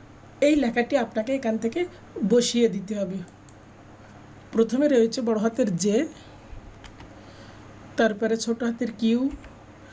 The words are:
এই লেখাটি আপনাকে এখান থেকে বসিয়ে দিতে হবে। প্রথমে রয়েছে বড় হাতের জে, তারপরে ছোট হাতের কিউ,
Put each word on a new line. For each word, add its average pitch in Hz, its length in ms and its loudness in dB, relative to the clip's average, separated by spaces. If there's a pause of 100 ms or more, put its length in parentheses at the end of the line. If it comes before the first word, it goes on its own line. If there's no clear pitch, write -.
(400)
এই 294 160 6
লেখাটি 247 400 0
আপনাকে 226 380 -2
এখান 226 240 0
থেকে 233 280 -2 (420)
বসিয়ে 233 400 4
দিতে 190 260 -6
হবে। 190 200 -4 (1400)
প্রথমে 226 360 2
রয়েছে 233 320 2
বড় 226 180 0
হাতের 220 380 0
জে, 208 300 2 (1900)
তারপরে 220 400 2
ছোট 233 280 -2
হাতের 233 240 -2 (100)
কিউ, 240 320 2 (640)